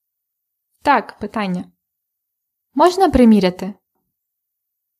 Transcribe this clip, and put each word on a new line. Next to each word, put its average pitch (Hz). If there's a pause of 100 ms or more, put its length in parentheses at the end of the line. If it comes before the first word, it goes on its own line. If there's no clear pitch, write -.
(800)
Так, 254
питання. 196 (1080)
Можна 349
приміряти? 202 (1300)